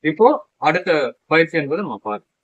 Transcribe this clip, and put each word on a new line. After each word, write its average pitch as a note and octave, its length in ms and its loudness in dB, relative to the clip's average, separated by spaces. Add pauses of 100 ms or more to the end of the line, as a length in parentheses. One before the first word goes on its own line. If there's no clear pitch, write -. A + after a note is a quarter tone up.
இப்போ G#3 220 2 (420)
அடுத்த F3+ 220 -2 (420)
பயிற்சி E3 300 2
என்பது D3 220 -6
நம்ம A#2 200 -10
பார்க்கலாம். G#2 400 -10